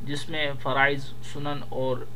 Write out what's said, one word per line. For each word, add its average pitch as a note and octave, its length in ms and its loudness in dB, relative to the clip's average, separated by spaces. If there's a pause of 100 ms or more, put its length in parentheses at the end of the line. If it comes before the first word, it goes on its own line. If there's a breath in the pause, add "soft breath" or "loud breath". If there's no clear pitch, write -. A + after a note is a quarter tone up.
جس C#3+ 240 -2
میں D3+ 240 0 (100)
فرائض، C3+ 500 4 (200)
سنن C#3+ 360 -2
اور C3 280 0 (200)